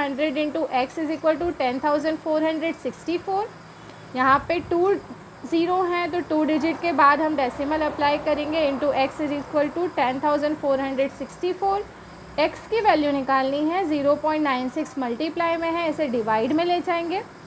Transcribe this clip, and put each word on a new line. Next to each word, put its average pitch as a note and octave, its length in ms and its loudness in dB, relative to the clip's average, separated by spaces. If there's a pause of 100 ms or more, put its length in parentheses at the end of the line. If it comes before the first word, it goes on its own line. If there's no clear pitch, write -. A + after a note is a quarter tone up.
hundred C#4+ 440 -2
into D4+ 200 -2 (180)
X C4 220 -6
is D#4 120 -2
equal D#4 280 2
to F4 60 0 (120)
ten B3+ 240 0
thousand D4+ 400 0
four D#4 120 2 (100)
hundred D#4+ 340 -2
sixty-four। F4+ 640 -2 (680)
यहाँ C4+ 220 4 (100)
पे E4+ 120 0 (100)
टू F4+ 240 4 (580)
ज़ीरो E4+ 320 2
हैं, F4 280 0
तो F4 80 -2 (100)
टू D#4 140 2
डिजिट D#4 380 0
के E4+ 100 0
बाद C#4+ 300 6
हम D#4 160 0
डेसिमल D4 540 0
अप्लाई D4 260 2 (120)
करेंगे D4+ 420 0
into C#4 220 0 (140)
X D4 200 -4
is C#4+ 140 -2
equal D4 380 -2
to F4 100 0 (100)
ten C4 300 0
thousand D4 360 0
four C#4 200 2
hundred C4+ 380 -2
sixty-four। G4 580 -2 (580)
X D#4 200 0 (100)
की A4 120 2
वैल्यू D#4 300 4
निकालनी C4+ 460 2 (120)
है, F#4 180 0
ज़ीरो C#4+ 340 2
पॉइंट D#4 220 2
नाइन B3+ 320 0
सिक्स D4+ 220 -4
मल्टीप्लाई D#4+ 600 0
में E4 140 -2
है, E4+ 180 0
इसे D4+ 180 0
डिवाइड A3+ 460 2
में D#4+ 120 4
ले F4 160 2
जाएंगे E4+ 400 -2 (240)